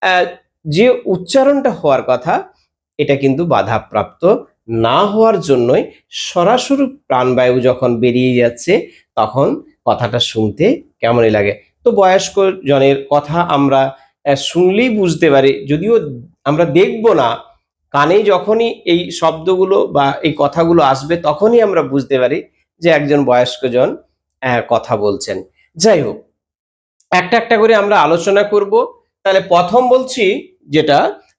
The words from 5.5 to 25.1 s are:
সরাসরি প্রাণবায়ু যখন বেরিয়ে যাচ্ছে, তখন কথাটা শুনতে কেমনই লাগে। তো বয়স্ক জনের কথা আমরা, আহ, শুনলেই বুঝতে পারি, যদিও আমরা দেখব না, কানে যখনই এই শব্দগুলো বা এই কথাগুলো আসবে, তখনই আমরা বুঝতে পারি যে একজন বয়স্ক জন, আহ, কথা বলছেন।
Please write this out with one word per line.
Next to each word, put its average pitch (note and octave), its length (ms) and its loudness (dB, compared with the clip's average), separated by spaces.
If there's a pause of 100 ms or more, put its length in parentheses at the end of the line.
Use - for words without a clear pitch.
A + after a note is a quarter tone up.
সরাসরি B3 760 -2 (200)
প্রাণবায়ু B2+ 540 0
যখন B2 400 0
বেরিয়ে B2 360 0
যাচ্ছে, A#2+ 520 0 (280)
তখন C#3 460 -2 (220)
কথাটা A#2 340 -2
শুনতে A2+ 640 -2 (180)
কেমনই A#2 300 2
লাগে। G2+ 300 0 (240)
তো A#3+ 60 4
বয়স্ক F#3+ 760 2
জনের C#3 440 2
কথা D3 320 0
আমরা, C3+ 560 0 (260)
আহ, C#3+ 100 0
শুনলেই F#3 540 0
বুঝতে E3+ 420 0
পারি, C#3 360 2
যদিও F#3 320 0 (460)
আমরা D3+ 200 0
দেখব G#3+ 480 2
না, A#2+ 260 0 (520)
কানে D#3+ 320 2
যখনই G#3 600 0
এই F3 260 -2
শব্দগুলো F#3 760 0
বা C#3+ 360 -2
এই D#3 160 -2
কথাগুলো E3 440 2
আসবে, C#3 340 0
তখনই G3 440 0
আমরা F#3+ 220 2
বুঝতে C3+ 360 -2
পারি B2+ 240 -2 (400)
যে E3+ 80 2
একজন C#3+ 340 2
বয়স্ক B2 420 0
জন, B2+ 300 -2 (460)
আহ, B2 260 -2
কথা A2+ 280 -2
বলছেন। G2+ 460 -4 (340)